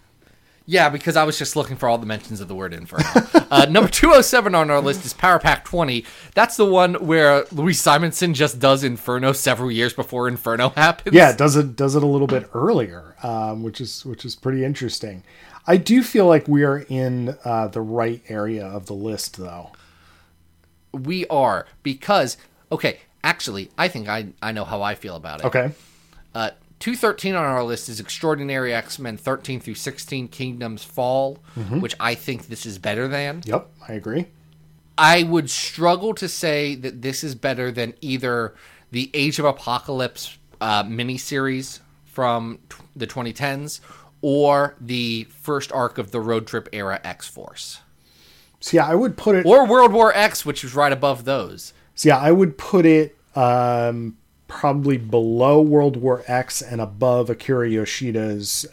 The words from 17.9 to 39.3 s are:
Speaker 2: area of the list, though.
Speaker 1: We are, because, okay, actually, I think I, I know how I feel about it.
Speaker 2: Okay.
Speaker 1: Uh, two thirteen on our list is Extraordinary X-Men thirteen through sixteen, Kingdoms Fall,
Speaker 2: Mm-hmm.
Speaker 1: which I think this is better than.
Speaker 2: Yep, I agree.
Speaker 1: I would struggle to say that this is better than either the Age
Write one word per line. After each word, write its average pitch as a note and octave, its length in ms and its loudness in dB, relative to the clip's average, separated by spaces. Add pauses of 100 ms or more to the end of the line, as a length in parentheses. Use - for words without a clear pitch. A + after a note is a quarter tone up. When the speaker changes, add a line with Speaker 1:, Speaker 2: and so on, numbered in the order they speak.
Speaker 2:
area G#2+ 360 -6
of F#2+ 200 -12
the G#2+ 80 -12
list, G2+ 440 -8
though. F2 340 -16 (1200)
Speaker 1:
We D#3 340 -6
are, A#2+ 400 0 (160)
because, C#3 540 0 (340)
okay, D#3 300 -4 (200)
actually, E3+ 560 -4
I F3 120 0
think A2 180 -10
I, G#2+ 200 -6 (140)
I A2 120 -6
know G#2+ 100 -8
how G2+ 180 -8
I G2+ 140 -4
feel F2+ 220 -14
about D#2 240 -12
it. - 60 -6
Speaker 2:
Okay. B2+ 240 0 (640)
Speaker 1:
Uh, A2+ 180 -4 (300)
two A#3+ 160 -4
thirteen G3 380 -2
on E3 100 -2
our C3 180 -2
list A#2 240 -6
is A2 140 -12
Extraordinary C#3 720 -4
X-Men A#2 420 -8
thirteen C3+ 460 -6
through A2 140 -14
sixteen, C3 520 -10
Kingdoms A#2+ 560 -12
Fall, C3+ 560 -4 (160)
Speaker 2:
Mm-hmm. A2+ 240 -6
Speaker 1:
which A#2+ 200 -6
I A#2 160 -2
think A#2+ 320 -10
this - 180 -14
is G2+ 120 -12
better G#2+ 300 -4
than. C#3+ 380 -8
Speaker 2:
Yep, A#2 240 -4 (180)
I A2+ 60 -12
agree. A2+ 340 -6 (720)
Speaker 1:
I E3 260 6
would E3 260 0
struggle F3+ 680 -2
to F#3 120 -10
say D3 480 -4
that B2+ 260 -12
this C3+ 220 -8
is D3 120 -8
better B2+ 360 -4
than A#2 300 -6
either B2 520 -4 (380)
the B2+ 220 -6
Age D3 260 -2